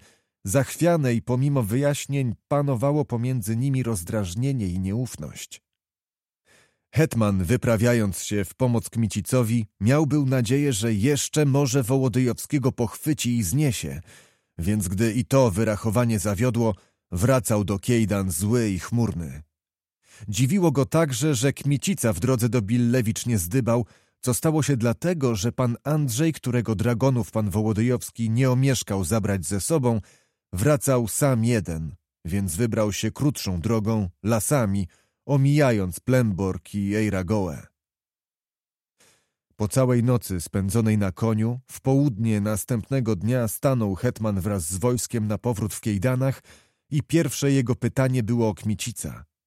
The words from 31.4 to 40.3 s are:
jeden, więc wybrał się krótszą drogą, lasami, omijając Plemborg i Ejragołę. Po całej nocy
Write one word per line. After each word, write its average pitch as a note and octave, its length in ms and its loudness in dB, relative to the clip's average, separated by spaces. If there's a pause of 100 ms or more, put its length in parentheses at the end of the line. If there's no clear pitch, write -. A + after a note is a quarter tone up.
jeden, E2+ 500 -2 (300)
więc F2+ 320 -2
wybrał G#2+ 360 0
się A2 180 -4
krótszą G2+ 500 -2
drogą, A2 480 0 (140)
lasami, G#2+ 640 0 (380)
omijając C3+ 720 2
Plemborg G2 760 0
i G2+ 200 0
Ejragołę. F#2+ 720 -2 (1900)
Po G#2+ 120 -2
całej B2 360 2
nocy A#2+ 360 0